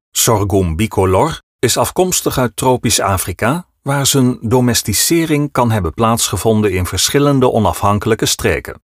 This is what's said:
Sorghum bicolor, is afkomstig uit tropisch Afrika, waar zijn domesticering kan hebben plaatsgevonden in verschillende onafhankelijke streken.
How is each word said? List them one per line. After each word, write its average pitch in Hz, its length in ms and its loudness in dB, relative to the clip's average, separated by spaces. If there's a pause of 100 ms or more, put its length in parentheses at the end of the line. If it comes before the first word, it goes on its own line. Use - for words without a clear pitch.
(120)
Sorghum 98 640 0
bicolor, 101 680 0 (180)
is 120 180 0
afkomstig 170 600 -2
uit 123 180 -2
tropisch 127 440 0
Afrika, 104 680 -2 (140)
waar 139 240 -2
zijn 127 360 2
domesticering 131 1080 0
kan 120 200 0
hebben 90 220 -2
plaatsgevonden 110 800 0
in 90 140 -2
verschillende 139 680 2
onafhankelijke 104 760 0
streken. - 640 -4